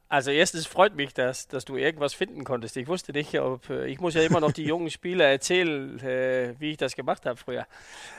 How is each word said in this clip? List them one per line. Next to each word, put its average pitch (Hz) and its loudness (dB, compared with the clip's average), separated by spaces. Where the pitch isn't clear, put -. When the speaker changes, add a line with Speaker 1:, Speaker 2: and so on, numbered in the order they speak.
Speaker 1:
Also 139 0
erstens 160 2
freut 202 4
mich, 139 -4
dass, 127 -2
dass 131 -6
du 135 -8
irgendwas 147 0
finden 190 -6
konntest. 120 -4
Ich 127 -6
wusste 170 -6
nicht, 147 -2
ob, 131 -4
äh, 131 -4
ich 135 -8
muss 170 -2
ja 160 4
immer 170 4
noch 147 4
die 156 -6
Speaker 2:
<laughs> - -4
Speaker 1:
jungen 165 -2
Spieler 175 2
erzählen, 139 2
äh, 127 0
wie 151 -4
ich 151 -8
das 135 -2
gemacht 147 -4
hab 123 -4
früher. 120 -6